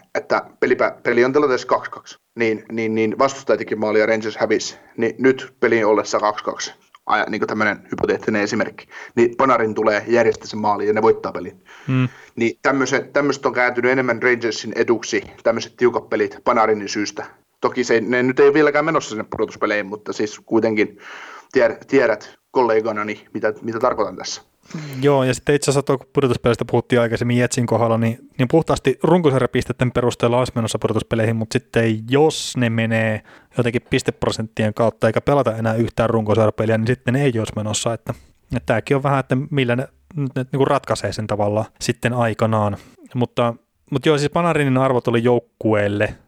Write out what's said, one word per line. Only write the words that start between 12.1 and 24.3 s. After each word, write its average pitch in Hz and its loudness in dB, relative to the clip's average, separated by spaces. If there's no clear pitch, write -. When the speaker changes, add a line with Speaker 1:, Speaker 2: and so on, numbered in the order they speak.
Speaker 1:
Niin 117 -2
tämmöset, 135 0
tämmöset 139 0
on 123 0
kääntynyt 123 0
enemmän 123 0
Rangersin 120 -2
eduksi, 117 -2
tämmöset 113 -2
tiukat 113 0
pelit 104 -2
Panarinin 110 2
syystä. 104 -6
Toki 127 0
se, 120 2
ne 123 0
nyt 131 0
ei 143 8
vieläkään 147 2
menossa 156 -2
sinne 107 -8
pudotuspeleihin, 104 -2
mutta 98 -10
siis - -6
kuitenkin 110 0
tied-, 117 0
tiedät 120 0
kolleganani, 110 0
mitä, 107 -2
mitä 113 -6
tarkoitan 107 -2
tässä. - -12